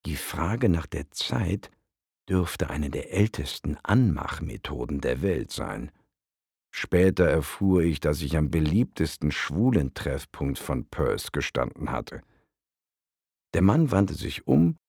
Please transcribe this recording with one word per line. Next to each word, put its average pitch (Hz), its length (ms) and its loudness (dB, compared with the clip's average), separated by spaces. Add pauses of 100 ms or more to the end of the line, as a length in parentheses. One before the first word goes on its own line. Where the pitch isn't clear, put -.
die 78 120 -4
Frage 104 520 -2
nach 85 180 2
der - 240 -8
Zeit 101 600 -4 (580)
dürfte 90 400 0
eine 71 220 -4
der - 220 -6
ältesten 90 720 0
Anmachmethoden 71 1160 0
der 65 220 -2
Welt 85 280 -2
sein. - 400 -8 (840)
Später 90 520 4
erfuhr 85 580 4
ich, 82 180 2
dass 76 200 0
ich 80 160 -2
am 78 140 2
beliebtesten 80 800 0
Schwulentreffpunkt 71 1300 -2
von 65 280 -4
Perth - 460 -2
gestanden - 580 -4
hatte. - 320 -8 (1300)
Der 87 80 2
Mann 131 280 4
wandte 95 240 2
sich - 320 -8
um 156 300 4 (120)